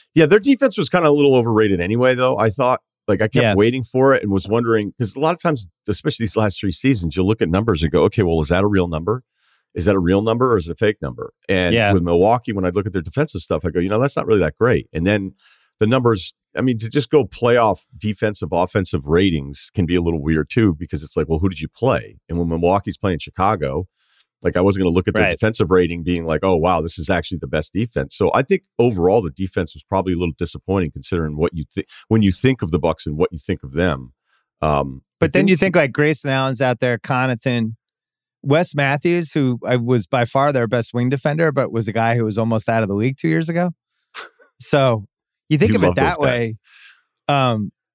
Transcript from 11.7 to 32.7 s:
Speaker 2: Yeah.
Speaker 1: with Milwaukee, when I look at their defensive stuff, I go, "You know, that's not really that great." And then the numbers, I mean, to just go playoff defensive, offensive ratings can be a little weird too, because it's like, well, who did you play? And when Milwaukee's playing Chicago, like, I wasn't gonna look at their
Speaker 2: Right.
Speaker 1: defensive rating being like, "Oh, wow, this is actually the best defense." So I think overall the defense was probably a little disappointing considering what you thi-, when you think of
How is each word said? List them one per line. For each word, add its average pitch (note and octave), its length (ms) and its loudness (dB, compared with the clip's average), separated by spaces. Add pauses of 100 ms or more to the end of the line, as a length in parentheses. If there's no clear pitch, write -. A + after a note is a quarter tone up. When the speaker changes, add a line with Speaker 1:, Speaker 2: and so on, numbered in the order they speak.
Speaker 2:
Yeah. G#2 200 2
Speaker 1:
with F2+ 100 2
Milwaukee, G2 500 2
when G2 120 -4
I F2+ 40 0
look F#2+ 160 -2
at F2+ 80 -6
their F2+ 80 -2
defensive A#2 400 -4
stuff, D#2+ 240 -4
I E2+ 60 0
go, E2+ 80 -2
"You F2+ 100 -2
know, G#2+ 100 0
that's C#3 160 0
not - 120 -4
really G#2 140 4
that D#2 160 -2
great." A2 360 0
And E2 140 -2
then G2 260 0 (460)
the G#2+ 80 2
numbers, A#2 460 2 (220)
I - 60 -4
mean, B2 160 0
to A2+ 120 -8
just C#3+ 200 -2
go C#3 160 4
playoff A#2 600 0 (100)
defensive, G#2 540 -4
offensive F2+ 560 -2
ratings D#2 640 0
can F#2 140 0
be F2 80 0
a F2 60 2
little E2 200 -2
weird D#2 300 -2
too, G#2 240 2
because D#2 280 -10
it's - 140 -8
like, D2+ 100 -2
well, D#2+ 120 -2
who F#2+ 100 0
did F#2 100 -8
you D2+ 100 -8
play? C#2+ 500 -4 (100)
And E2 80 -6
when E2+ 120 -4
Milwaukee's F2 480 0
playing F2+ 220 -4
Chicago, F2+ 680 -4 (560)
like, F2 140 0
I F2 40 2
wasn't F#2+ 220 2
gonna E2+ 120 2
look F2+ 120 0
at G2 60 -2
their G#2+ 100 2
Speaker 2:
Right. F#2+ 80 2
Speaker 1:
defensive G#2+ 380 -2
rating F2 340 2
being E2+ 220 -2
like, D#2 180 0
"Oh, F#2+ 140 2
wow, E2 240 2
this E2 180 -6
is D#2 120 -8
actually F2 260 -2
the D2 100 -10
best D2+ 260 -6
defense." F#2 420 -4
So F#2 180 0
I A#2+ 80 2
think F#3 220 -2 (160)
overall G#2+ 420 2
the F2 80 -4
defense F#2 460 -6
was D#2 80 -20
probably F#2+ 300 -2
a E2 40 -2
little F2 200 -2
disappointing F2+ 540 -4
considering D#2 460 -6
what D#2+ 160 -2
you D#2 100 -8
thi-, - 220 -8 (240)
when A2 140 4
you G2 80 4
think B2+ 320 0
of E2 80 -4